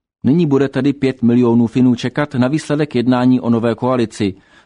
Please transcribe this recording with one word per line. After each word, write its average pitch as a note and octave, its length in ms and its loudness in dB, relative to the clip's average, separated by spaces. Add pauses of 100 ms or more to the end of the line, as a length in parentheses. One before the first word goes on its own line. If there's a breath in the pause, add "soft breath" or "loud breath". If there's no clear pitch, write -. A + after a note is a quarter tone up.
(240)
Nyní D#3+ 220 2
bude C3+ 240 0
tedy C3+ 240 -2
pět C3 300 -4
milionů A#2+ 440 2
Finů B2+ 280 2
čekat - 400 -6
na B2 120 0
výsledek D3 480 -4
jednání B2 440 2
o A#2 100 -4
nové A#2 260 0
koalici. A2+ 580 -2 (320 soft breath)